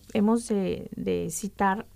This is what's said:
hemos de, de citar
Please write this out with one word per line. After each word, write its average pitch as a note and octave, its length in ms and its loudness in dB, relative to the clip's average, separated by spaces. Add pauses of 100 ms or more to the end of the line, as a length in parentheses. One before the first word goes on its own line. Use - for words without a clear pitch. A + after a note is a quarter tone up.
(120)
hemos A3 360 2
de, F#3+ 460 -2
de F3 360 -2
citar G3 640 -2